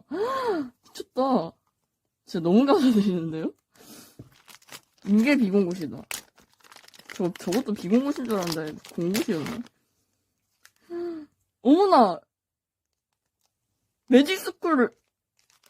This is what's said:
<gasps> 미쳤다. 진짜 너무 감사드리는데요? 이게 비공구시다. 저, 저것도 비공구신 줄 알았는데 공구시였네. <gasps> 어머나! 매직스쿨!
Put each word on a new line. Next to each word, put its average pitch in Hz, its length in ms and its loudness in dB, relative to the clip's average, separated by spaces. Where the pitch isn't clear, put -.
<gasps> 415 760 -4
미쳤다. 240 720 -4
진짜 185 160 -6
너무 196 240 6
감사드리는데요? 196 880 2
이게 226 300 4
비공구시다. 180 680 -2
저, 180 240 -4
저것도 208 360 -4
비공구신 262 500 -2
줄 233 100 -4
알았는데 165 420 -6
공구시였네. 180 680 -4
<gasps> 339 400 -12
어머나! 277 580 4
매직스쿨! 294 920 2